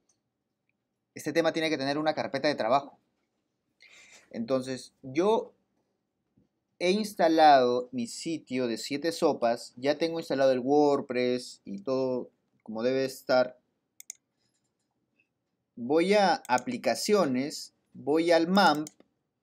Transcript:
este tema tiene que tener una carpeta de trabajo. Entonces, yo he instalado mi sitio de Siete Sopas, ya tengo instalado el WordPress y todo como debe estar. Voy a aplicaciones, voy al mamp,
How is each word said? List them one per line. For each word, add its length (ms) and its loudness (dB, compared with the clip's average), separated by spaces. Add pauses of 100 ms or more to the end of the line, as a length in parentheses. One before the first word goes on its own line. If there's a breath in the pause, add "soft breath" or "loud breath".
(1160)
este 180 -8
tema 200 2
tiene 160 -2
que 100 -2
tener 200 -2
una 160 -2
carpeta 320 -4
de 80 0
trabajo. 420 -2 (1300 loud breath)
Entonces, 640 -6 (100)
yo 500 -2 (1300)
he 140 0
instalado 960 4
mi 160 -6
sitio 640 -6
de 100 -4
Siete 320 -6
Sopas, 680 0
ya 220 -2
tengo 220 -4
instalado 320 0
el 80 0
WordPress 1040 0
y 160 -14
todo 500 -4 (320)
como 220 -10
debe 200 0
estar. 540 0 (2250)
Voy 400 0
a 320 4
aplicaciones, 1300 -2 (200)
voy 360 0
al 160 4
mamp, 420 2 (540)